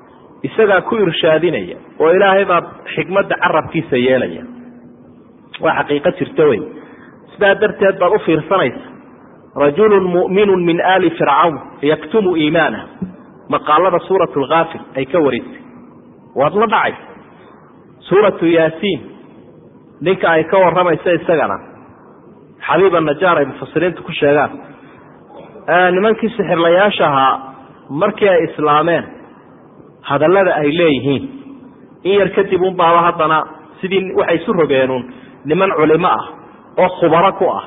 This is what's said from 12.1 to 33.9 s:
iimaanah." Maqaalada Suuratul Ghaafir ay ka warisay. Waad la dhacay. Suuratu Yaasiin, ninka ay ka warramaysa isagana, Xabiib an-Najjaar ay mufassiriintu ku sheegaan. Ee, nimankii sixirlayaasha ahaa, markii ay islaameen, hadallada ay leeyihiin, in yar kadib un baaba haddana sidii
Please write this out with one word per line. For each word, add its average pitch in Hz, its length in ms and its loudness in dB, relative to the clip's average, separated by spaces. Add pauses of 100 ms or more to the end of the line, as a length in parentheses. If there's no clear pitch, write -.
iimaanah." 151 460 0 (680)
Maqaalada 160 500 0
Suuratul 160 500 -2
Ghaafir 160 320 -2 (160)
ay 135 100 -6
ka 180 120 -2
warisay. 127 420 -2 (760)
Waad 147 180 0
la 214 120 0
dhacay. 180 280 -2 (1080)
Suuratu 196 460 0
Yaasiin, 165 540 0 (1000)
ninka 185 300 -2
ay 160 140 2
ka 196 140 0
warramaysa 180 540 2
isagana, 151 440 0 (1080)
Xabiib 175 280 2
an-Najjaar 160 440 0
ay 143 80 0
mufassiriintu 160 560 -6
ku - 100 -14
sheegaan. 143 380 2 (1160)
Ee, 180 220 2
nimankii 214 380 0
sixirlayaasha 175 800 2
ahaa, 135 340 2 (500)
markii 202 380 0
ay 170 160 4
islaameen, 151 600 0 (1000)
hadallada 165 520 2
ay 147 140 0 (100)
leeyihiin, 139 460 0 (800)
in 196 140 2
yar 190 100 2
kadib 190 340 0
un 185 140 -2
baaba 170 260 4
haddana 160 360 0 (420)
sidii 185 380 -4